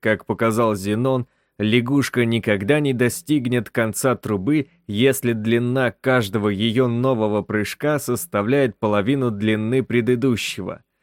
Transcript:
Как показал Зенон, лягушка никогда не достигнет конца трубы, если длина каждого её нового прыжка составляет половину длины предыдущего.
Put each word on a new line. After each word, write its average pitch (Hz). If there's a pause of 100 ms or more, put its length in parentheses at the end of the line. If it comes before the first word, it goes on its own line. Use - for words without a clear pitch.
Как 107
показал 113
Зенон, 117 (320)
лягушка 120
никогда 113
не 139
достигнет 123
конца 117
трубы, 107 (180)
если 117
длина 120
каждого 107
её 110
нового 117
прыжка 107
составляет 117
половину 113
длины 110
предыдущего. 117 (200)